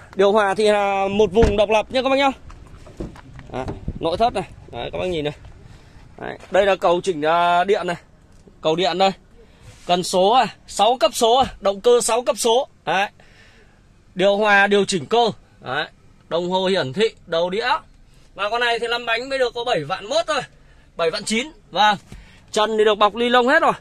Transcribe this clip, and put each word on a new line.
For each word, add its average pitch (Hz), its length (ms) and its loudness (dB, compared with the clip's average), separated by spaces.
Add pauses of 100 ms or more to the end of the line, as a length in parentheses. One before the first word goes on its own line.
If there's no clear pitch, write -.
(160)
điều 196 160 4
hòa 202 220 2
thì 208 180 2
là 196 360 0
một 202 240 0
vùng 208 260 4
độc 208 120 2
lập 214 200 0
nhá 254 120 -2
các 254 80 -2
bác 269 60 2
nhá. 277 160 2 (1200)
Đấy, 127 140 -8 (340)
nội 165 180 -4
thất 233 160 0
này, 190 100 -6 (280)
đấy, 139 200 -10
các 151 80 -10
bác 180 60 -6
nhìn 170 180 -4
này. 147 100 -4 (840)
Đấy, - 200 -12 (140)
đây 190 140 2
là 190 100 2
cầu 175 280 0
chỉnh, 165 180 -4
à, 175 420 2
điện 190 240 -2
này, 175 100 -6 (640)
cầu 160 140 0
điện 175 220 -2
đây. 190 140 4 (760)
Cần 180 160 0
số 190 260 2
à, 233 180 4 (200)
sáu 233 300 2
cấp 285 160 2
số 233 220 4
à, 254 100 4 (140)
động 196 220 -2
cơ 240 200 4
sáu 247 200 -2
cấp 247 160 -2
số. 240 300 0 (180)
Đấy. 185 220 -2 (1080)
Điều 202 220 2
hòa, 202 300 4
điều 202 180 2
chỉnh 156 200 -4
cơ. 226 260 2 (300)
Đấy. 135 240 -6 (420)
Đồng 175 240 -4
hồ 185 140 -2
hiển 165 280 -2
thị, 214 160 0 (160)
đầu 170 240 -2
đĩa. 233 200 -4 (680)
Và 202 140 -6
con 240 120 -2
này 233 180 -2
thì 233 80 -6
lăn 240 180 -6
bánh 233 240 -4
mới 269 100 -4
được 240 160 0
có 233 80 -8
bảy 220 200 -2
vạn 185 220 -8
mốt 320 220 -2
thôi, 294 140 -4 (540)
bảy 165 160 -2
vạn 202 120 -8
chín. 233 240 -4 (240)
Vâng. 202 260 2 (540)
Trần 214 260 0
thì 214 60 4
được 214 120 4
bọc 208 200 2
ni 240 140 0
lông 240 180 4
hết 311 140 4
rồi, 262 200 2